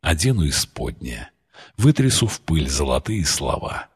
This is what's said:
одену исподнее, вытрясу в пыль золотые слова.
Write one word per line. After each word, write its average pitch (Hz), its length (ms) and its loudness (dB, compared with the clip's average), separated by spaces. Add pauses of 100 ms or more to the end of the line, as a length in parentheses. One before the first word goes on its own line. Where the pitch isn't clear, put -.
одену 82 460 2
исподнее, - 800 -6 (480)
вытрясу 131 500 4
в - 140 -6
пыль 80 280 0
золотые 71 560 0
слова. - 720 -4